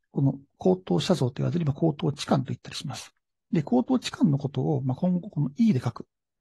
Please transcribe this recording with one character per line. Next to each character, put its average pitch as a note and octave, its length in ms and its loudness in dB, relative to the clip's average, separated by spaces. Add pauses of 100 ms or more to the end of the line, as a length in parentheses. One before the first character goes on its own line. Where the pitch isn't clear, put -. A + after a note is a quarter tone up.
(100)
こ D3+ 120 -2
の C#3 120 4 (220)
高 F#3 200 4
等 F#3 240 -2
写 - 140 2
像 C#3 120 0
と A#2+ 100 -2
言 C#3 100 -2
わ B2+ 40 0
ず D3+ 80 -2
に、 E3+ 60 -2
ま C#3 80 0
あ、 - 20 0
高 D#3+ 180 0
等 D3 140 -4
置 C#3+ 180 -2
換 F3+ 140 2
と C3 100 0
言 B2 80 -6
っ - 40 -18
た - 100 -18
り - 60 -12
し - 100 -10
ま C3 80 -8
す。 - 200 -16 (380)
で、 D#3+ 100 2
高 A#3+ 200 0
等 B3+ 120 0
置 - 160 -2
換 - 180 2
の C#3 100 2
こ C#3 100 -4
と C3 140 -2
を、 D3 200 0
ま C3+ 120 -2
あ、 - 20 -12
今 F3+ 220 0
後 G3 120 -8
こ D#3+ 100 -4
の C#3+ 160 0
E A3+ 160 4
で B2+ 80 2
書 A#2 100 -2
く - 160 -14 (340)